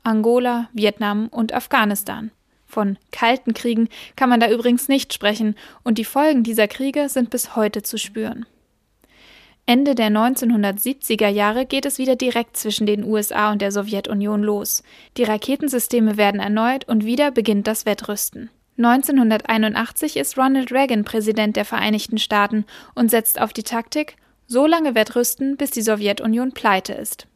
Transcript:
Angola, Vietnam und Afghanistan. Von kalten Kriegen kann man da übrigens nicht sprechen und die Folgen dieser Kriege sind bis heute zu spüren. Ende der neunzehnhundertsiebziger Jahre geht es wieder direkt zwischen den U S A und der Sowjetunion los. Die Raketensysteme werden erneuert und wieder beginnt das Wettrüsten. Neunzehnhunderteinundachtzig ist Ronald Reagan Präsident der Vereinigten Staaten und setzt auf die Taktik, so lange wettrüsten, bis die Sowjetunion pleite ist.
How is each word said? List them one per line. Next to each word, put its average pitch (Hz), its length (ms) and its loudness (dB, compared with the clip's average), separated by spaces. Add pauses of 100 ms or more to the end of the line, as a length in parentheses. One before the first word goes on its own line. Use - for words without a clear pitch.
Angola, 233 720 2
Vietnam 208 560 0
und 226 240 -2
Afghanistan. 220 800 -2 (360)
Von 196 300 -2 (160)
kalten 240 400 0
Kriegen 226 340 0 (300)
kann 262 120 2
man 240 120 6
da 226 100 4
übrigens 240 380 2
nicht 269 240 0
sprechen 208 420 0 (280)
und 226 140 0
die 226 60 -2
Folgen 277 400 2
dieser 220 240 2
Kriege 277 400 -2
sind 254 220 0
bis - 260 -6
heute 208 260 0
zu - 160 -8
spüren. 220 480 -8 (1200)
Ende 269 280 4
der 220 160 2
neunzehnhundertsiebziger 220 1160 0
Jahre 208 360 0
geht 269 220 -2
es 269 100 -6
wieder 262 180 0
direkt 240 400 -2
zwischen 214 300 -4
den 208 180 0
U 214 140 0
S 208 140 -4
A 214 200 0
und 208 120 -2
der 202 80 0
Sowjetunion 202 720 -2
los. 208 400 -2 (340)
Die 247 60 2
Raketensysteme 226 920 0
werden 202 220 4
erneuert 220 480 -2
und 214 160 2
wieder 254 280 0
beginnt 208 340 2
das 214 220 -4
Wettrüsten. 214 640 -6 (260)
Neunzehnhunderteinundachtzig 233 1400 2
ist - 200 -4
Ronald 262 340 0
Reagan 254 320 2
Präsident 214 520 0
der 208 100 -2
Vereinigten 214 540 -2
Staaten 208 460 0 (280)
und 233 160 2
setzt 220 320 2
auf 220 120 -2
die 214 100 -8
Taktik, 294 540 -6 (280)
so 262 220 2
lange 311 260 2
wettrüsten, 240 640 0
bis 277 140 -2
die 233 100 -4
Sowjetunion 220 720 0
pleite 202 420 0
ist. - 320 -10 (100)